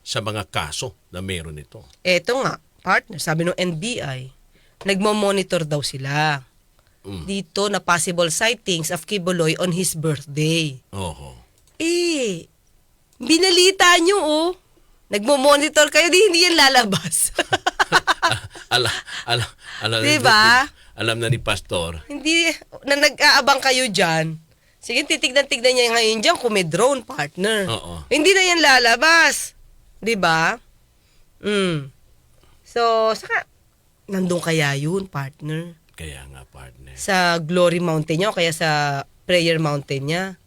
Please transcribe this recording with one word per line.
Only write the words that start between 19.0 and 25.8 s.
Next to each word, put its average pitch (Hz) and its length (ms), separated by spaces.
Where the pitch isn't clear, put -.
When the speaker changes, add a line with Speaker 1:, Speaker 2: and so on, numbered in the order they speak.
Speaker 1:
ala, 120 160
ala, 113 240
Speaker 2:
Di 294 160
ba? 233 480
Speaker 1:
alam 113 240
na 117 160
ni 117 80
Pastor. 85 640
Speaker 2:
Hindi, 311 480
na 277 160
nag-aabang 277 640
kayo 254 240
dyan. 160 480
Sige, 269 320
titignan-tignan 277 640
niya 240 240